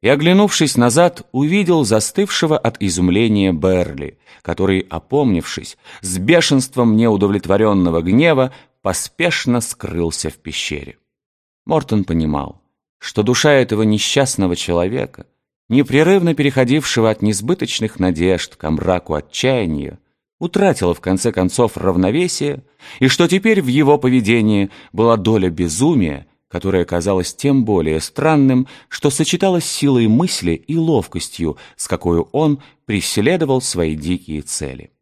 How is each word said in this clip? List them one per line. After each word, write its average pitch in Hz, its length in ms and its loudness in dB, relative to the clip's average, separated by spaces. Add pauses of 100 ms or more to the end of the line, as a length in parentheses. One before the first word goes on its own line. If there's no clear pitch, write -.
и, 104 80 2
оглянувшись 165 680 2
назад, 139 540 2
увидел 165 520 2
застывшего 151 760 0
от - 240 -4
изумления 95 720 2
Берли, 80 640 -2 (240)
который, 95 380 -2 (100)
опомнившись, 92 880 -4 (240)
с 92 160 -6
бешенством 127 800 2
неудовлетворенного 101 1040 2
гнева, 131 500 2 (300)
поспешно 123 800 -2
скрылся 82 680 -6
в 73 60 -12
пещере. 73 600 -10 (680)
Мортон 135 380 0
понимал, 76 580 -4 (380)
что - 240 -4
душа 123 280 2
этого 113 320 2
несчастного 107 720 0
человека, 87 720 -4 (420)
непрерывно 156 640 2
переходившего 135 760 0
от 107 120 -2
несбыточных 107 800 -4
надежд 90 560 0
к 78 140 -8
мраку 82 440 -2
отчаяния, 78 840 -4 (440)
утратила 170 500 0
в - 60 -6
конце 95 320 -2
концов 92 460 0
равновесие, 131 880 -2 (360)
и 131 80 4
что 170 200 2
теперь 196 340 2
в 135 60 -2
его 143 300 4
поведении 110 720 2 (220)
была 113 240 2
доля 104 340 2
безумия, 85 760 -2 (220)
которая 90 360 -2
казалась 90 480 -2
тем 135 300 0
более 80 360 0
странным, 135 680 0 (220)
что - 200 -2
сочеталась 170 560 0
силой 127 420 2
мысли 110 440 0
и 147 260 -4
ловкостью, 104 800 -4 (200)
с - 100 -10
какой 85 320 0
он 143 420 -2 (240)
преследовал 131 760 0
свои 82 340 -4
дикие 78 460 -6
цели. 67 500 -12 (100)